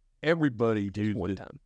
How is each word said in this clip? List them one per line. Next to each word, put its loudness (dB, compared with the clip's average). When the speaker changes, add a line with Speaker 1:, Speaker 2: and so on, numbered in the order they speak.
Speaker 1:
everybody 2
used -2
Speaker 2:
One -2
Speaker 1:
it, -2
Speaker 2:
time. -14